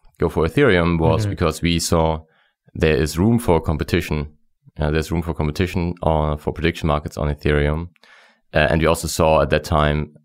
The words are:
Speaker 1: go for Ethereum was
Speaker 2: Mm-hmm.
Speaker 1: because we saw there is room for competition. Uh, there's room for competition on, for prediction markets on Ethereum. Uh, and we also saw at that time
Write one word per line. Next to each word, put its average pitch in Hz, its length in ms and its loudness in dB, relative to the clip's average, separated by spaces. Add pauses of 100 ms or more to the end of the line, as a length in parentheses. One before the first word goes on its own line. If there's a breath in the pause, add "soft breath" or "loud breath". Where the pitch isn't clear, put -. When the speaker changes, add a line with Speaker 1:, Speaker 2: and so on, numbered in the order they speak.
(180)
Speaker 1:
go 85 120 0
for 80 180 0
Ethereum 87 500 2
was 80 260 2
Speaker 2:
Mm-hmm. 101 80 -2
Speaker 1:
because 85 300 -2
we 85 180 0
saw 80 400 0 (540)
there 78 220 2
is 78 240 -2
room 117 180 2
for 85 220 0
competition. 78 720 -4 (460)
Uh, 76 120 0
there's 78 200 -2
room 85 100 -2
for 80 120 -6
competition 85 600 -2 (100)
on, 78 340 0
for 73 160 -6
prediction 82 340 -4
markets 76 300 -2
on 73 100 -2
Ethereum. 73 600 -2 (640 soft breath)
Uh, 76 160 4
and 80 100 4
we 80 80 4
also 82 220 0
saw 80 320 4
at 71 80 0
that 76 160 0
time 76 480 0 (120)